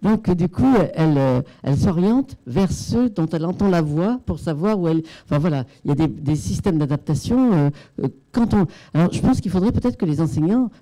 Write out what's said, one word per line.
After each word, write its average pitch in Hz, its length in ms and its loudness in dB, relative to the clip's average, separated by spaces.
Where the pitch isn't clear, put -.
donc 220 300 0
du 175 180 0
coup, 262 240 2
elle, 156 240 2
euh, 131 220 2
elle 139 160 0
s'oriente 202 580 2
vers 170 240 0
ceux 240 400 -2
dont 160 160 -2
elle 160 180 -4
entend 185 240 0
la 175 140 2
voix 170 420 -2
pour 170 140 -6
savoir 180 400 -2
où 170 80 0
elle, 160 160 0
enfin 147 120 -2
voilà, 143 280 0
il - 40 -2
y - 20 0
a 143 40 2
des, 156 120 2
des 135 280 -4
systèmes - 440 -2
d'adaptation, 156 720 0
euh, 147 160 4
euh, 139 60 -2
quand 233 240 0
on, 196 100 4
alors 170 180 2
je - 80 -6
pense 262 180 2
qu'il 190 120 -4
faudrait 190 200 0
peut-être 247 260 -2
que - 80 -4
les 147 140 -2
enseignants 180 520 0